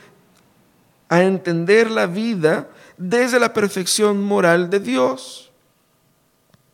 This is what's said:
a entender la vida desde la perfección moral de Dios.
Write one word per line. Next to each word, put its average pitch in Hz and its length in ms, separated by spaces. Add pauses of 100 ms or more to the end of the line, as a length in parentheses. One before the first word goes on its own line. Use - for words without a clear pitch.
(1080)
a 170 140
entender 185 680
la 214 180
vida 185 640 (280)
desde 240 420
la 233 140
perfección 202 680
moral 180 480
de 196 100
Dios. 254 720 (1200)